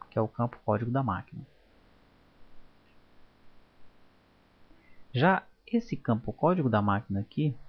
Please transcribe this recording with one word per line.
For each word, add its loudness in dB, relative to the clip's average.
que -6
é 4
o 0
campo -2
código 2
da 0
máquina. -4
Já 4
esse -2
campo -2
código 2
da 4
máquina 0
aqui, -2